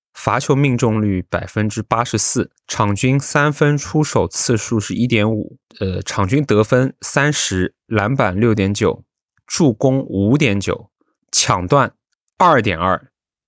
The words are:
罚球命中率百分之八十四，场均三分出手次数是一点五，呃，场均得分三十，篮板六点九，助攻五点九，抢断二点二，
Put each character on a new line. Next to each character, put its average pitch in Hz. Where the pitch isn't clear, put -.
罚 113
球 135
命 139
中 113
率 98
百 -
分 107
之 107
八 113
十 120
四， -
场 101
均 131
三 147
分 147
出 156
手 107
次 -
数 110
是 101
一 120
点 110
五， 107
呃， 95
场 -
均 135
得 107
分 131
三 147
十， 92
篮 107
板 104
六 113
点 101
九， -
助 147
攻 131
五 107
点 113
九， -
抢 92
断 127
二 165
点 101
二， 87